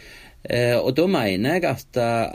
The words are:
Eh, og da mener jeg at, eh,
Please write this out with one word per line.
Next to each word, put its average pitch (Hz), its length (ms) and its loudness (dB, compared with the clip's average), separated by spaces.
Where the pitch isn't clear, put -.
Eh, 120 420 0
og 131 160 0
da 156 160 4
mener 120 460 0
jeg 175 100 -2
at, - 320 -6
eh, 117 360 0